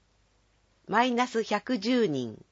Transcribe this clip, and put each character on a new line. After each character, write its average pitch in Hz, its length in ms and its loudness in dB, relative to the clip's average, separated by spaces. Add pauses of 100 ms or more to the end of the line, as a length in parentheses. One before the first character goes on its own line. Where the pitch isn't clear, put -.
(880)
マ 220 200 2
イ 262 40 0
ナ 240 160 2
ス 226 160 -2
百 208 380 -2
十 233 260 2
人。 127 340 -4 (120)